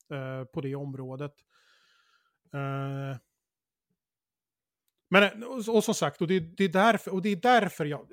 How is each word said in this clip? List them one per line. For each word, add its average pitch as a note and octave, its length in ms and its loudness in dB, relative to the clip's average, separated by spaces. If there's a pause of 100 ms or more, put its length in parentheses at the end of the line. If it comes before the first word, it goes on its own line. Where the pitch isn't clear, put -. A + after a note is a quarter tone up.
(100)
eh, C3 340 -8
på D#3+ 160 -12
det C3+ 140 -6
området. C#3 580 -10 (1200)
Eh, C#3 640 -6 (1900)
men, G3 120 8
eh, A3 260 0
och, A#3 280 -2
och G#3+ 80 4
som A3+ 100 0
sagt, - 260 -2
och E3+ 80 -2
det, F#3+ 120 2
det E3+ 240 -2
är F#3 40 4
därför, F#3+ 460 2
och F#3 80 -2
det G#3 60 0
är G3+ 80 0
därför G#3 480 4
jag, D3 280 -6